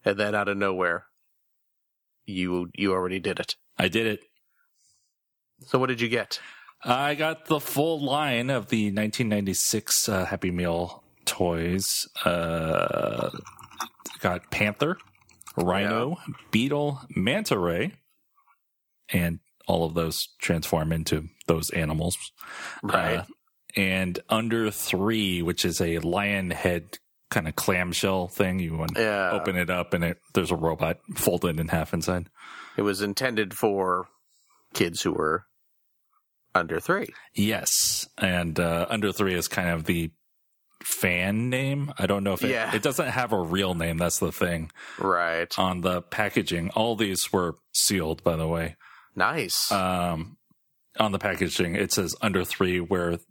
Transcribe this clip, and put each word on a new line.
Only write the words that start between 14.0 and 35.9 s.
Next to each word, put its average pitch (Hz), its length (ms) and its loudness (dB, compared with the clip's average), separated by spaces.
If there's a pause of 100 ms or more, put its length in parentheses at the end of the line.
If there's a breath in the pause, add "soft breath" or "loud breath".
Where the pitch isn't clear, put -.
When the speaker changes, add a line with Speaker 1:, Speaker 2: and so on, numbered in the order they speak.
Speaker 2:
got 90 320 0
Panther, 120 440 0 (600)
Rhino, 101 540 0 (180)
Speaker 1:
Yeah. - 60 -10 (180)
Speaker 2:
Beetle, 143 480 0 (160)
Manta 127 420 0
Ray, 90 360 0 (1120)
and 85 320 0 (260)
all 87 200 2
of 80 80 -4
those 82 340 -2 (120)
transform 80 520 0
into 80 360 -2 (200)
those 80 220 2
animals. 80 460 -2 (680 loud breath)
Speaker 1:
Right. - 340 2
Speaker 2:
Uh, - 60 -6 (520)
and 95 520 0
Under 113 420 2
Three, 98 720 0
which 85 220 0
is 85 160 0
a 85 180 2
lion 95 520 0
head 85 480 -2 (300)
kind 80 200 0
of - 80 -6
clamshell 90 720 0
thing. 92 320 0
You 82 160 -2
want 80 200 -2
Speaker 1:
Yeah. 104 360 2
Speaker 2:
open 92 240 0
it 87 120 0
up 90 260 -2
and 85 100 2
it, 85 140 -2 (140)
there's 87 200 2
a 82 40 2
robot 80 420 0 (180)
folded 87 440 2
in 80 80 -2
half 80 240 0
inside. 87 380 -2 (460 loud breath)
Speaker 1:
It 104 60 0
was 101 200 0
intended 104 500 -2
for 95 540 2 (680)
kids - 280 0
who 87 100 2
were 82 320 0 (1120)